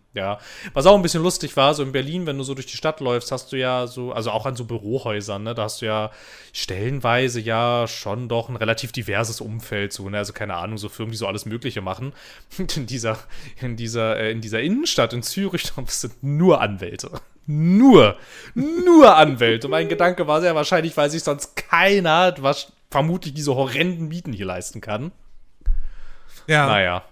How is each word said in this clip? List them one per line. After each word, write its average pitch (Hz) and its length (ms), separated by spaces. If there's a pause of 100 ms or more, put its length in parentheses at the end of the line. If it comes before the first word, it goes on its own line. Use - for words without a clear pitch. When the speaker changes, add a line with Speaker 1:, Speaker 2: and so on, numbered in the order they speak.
(120)
Speaker 1:
ja. 101 260 (340)
Was 139 140
auch 196 80
ein 202 80
bisschen 165 220
lustig 175 320
war, 143 180
so 147 80
in 135 80
Berlin, 147 360
wenn 139 120
du 135 60
so 135 100
durch 131 120
die - 100
Stadt 156 240
läufst, 123 320
hast 131 180
du 139 60
ja 127 320
so, 123 240
also 117 180
auch 110 160
an 135 80
so 123 100
Bürohäusern, 104 800
ne, 117 140
da 110 80
hast - 180
du 117 40
ja 107 260 (400)
stellenweise 120 880
ja 117 480
schon 113 400
doch 117 200
ein 127 60
relativ 113 380
diverses 110 480
Umfeld, 107 520
so, 98 160
ne, 101 100
also 104 140
keine 101 220
Ahnung, 95 240
so 104 100
Firmen, 110 220
die 110 80
so 110 80
alles 98 180
Mögliche 117 360
machen. 95 320 (220)
<laughs> - 240
Und - 180
in 135 100
dieser, 110 320 (420)
in 120 160
dieser, 113 400
äh, 110 140
in 113 100
dieser 110 220
Innenstadt 226 500
in 156 120
Zürich, 190 480
<laughs> - 40
das - 260
sind - 200
nur 151 380
Anwälte. 101 240 (640)
Nur, 165 680 (380)
nur 302 640
Anwälte. 123 520
Mein 160 200
Gedanke 175 400
war 151 140
sehr 175 120
wahrscheinlich, 160 440
weil 147 120
sich 156 140
sonst - 320
keiner 180 840
was, 139 340 (180)
vermutlich 160 440
diese 147 220
horrenden 160 520
Mieten 165 240
hier 101 140
leisten 92 360
kann. 113 280 (1400)
Speaker 2:
Ja. 151 220
Speaker 1:
Naja. 92 440